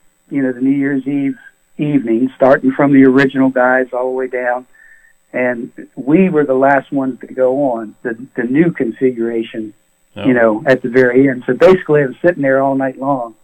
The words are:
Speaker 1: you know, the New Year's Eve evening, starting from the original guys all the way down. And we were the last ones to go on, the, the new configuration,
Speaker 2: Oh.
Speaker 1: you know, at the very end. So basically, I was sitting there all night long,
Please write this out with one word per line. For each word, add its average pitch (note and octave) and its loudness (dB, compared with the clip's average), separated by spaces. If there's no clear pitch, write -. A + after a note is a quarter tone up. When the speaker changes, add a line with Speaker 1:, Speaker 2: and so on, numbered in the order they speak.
Speaker 1:
you C#3+ -4
know, B2+ -2
the A#2+ -6
New C3+ 2
Year's C#3 -2
Eve C#3 -4
evening, C3 0
starting C3 4
from C#3+ 2
the C3+ 8
original C3+ 4
guys B2+ 0
all B2 -4
the C3 -4
way C3 -6
down. B2 -4
And B2+ -4
we D#3+ 2
were D3+ 0
the C3+ -2
last C3+ 0
ones C3 -4
to - -18
go B2+ -2
on, A2 -10
the, A#2+ -8
the B2 -6
new D3 0
configuration, A2+ -4
Speaker 2:
Oh. G2+ -8
Speaker 1:
you B2+ 2
know, A2+ 0
at C3 0
the B2+ -6
very B2+ 2
end. B2+ -8
So B2+ -2
basically, D#3 2
I C#3 -2
was B2+ -10
sitting F3 0
there C3+ 0
all C3+ 0
night C3+ -4
long, B2+ -4